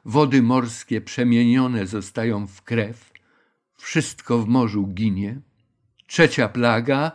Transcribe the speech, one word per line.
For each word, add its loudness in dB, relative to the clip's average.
wody 4
morskie -2
przemienione 0
zostają -6
w -20
krew. -6
Wszystko -4
w -4
morzu 0
ginie. -4
Trzecia 2
plaga 0